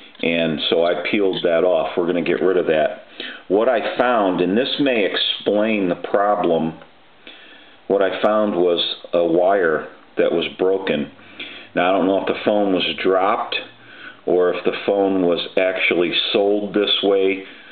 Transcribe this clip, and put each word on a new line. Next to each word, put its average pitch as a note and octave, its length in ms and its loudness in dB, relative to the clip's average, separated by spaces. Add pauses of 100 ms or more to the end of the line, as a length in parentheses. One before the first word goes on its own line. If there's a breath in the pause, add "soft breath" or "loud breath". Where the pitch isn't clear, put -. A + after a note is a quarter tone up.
(220 loud breath)
and E2 380 -2 (100)
so E2+ 140 2
I F2 260 0
peeled F#2+ 320 0
that F2+ 220 2
off. D#2+ 320 0
We're E2+ 100 -2
gonna F2 160 -2
get E2 180 -2
rid F2+ 160 2
of E2 120 0
that. D#2 400 -2 (400 loud breath)
What A2 200 2
I - 280 0
found, G#2 440 2
and F2+ 160 0
this C3+ 220 -2
may B2+ 260 2
explain G#2 840 -2
the F2 80 -2
problem, F2 800 0 (1120 loud breath)
what G2 140 2
I F#2 200 -2
found G#2+ 320 2
was F2 580 0
a E2+ 120 4
wire E2+ 640 2 (280)
that E2+ 140 4
was E2 160 0 (100)
broken. F#2 540 0 (640 loud breath)
Now, F2 140 2
I F#2+ 100 2
don't F2 80 2
know F#2+ 140 2
if - 80 -4
the - 160 -2
phone G#2 280 2
was E2+ 140 0 (160)
dropped F#2+ 580 0 (640 loud breath)
or F2 280 2
if - 80 -8
the F2+ 240 -2
phone G2 400 2
was E2+ 300 0
actually F#2 580 0 (160)
sold G#2 420 0
this G2+ 300 0
way, G2 440 2 (260 loud breath)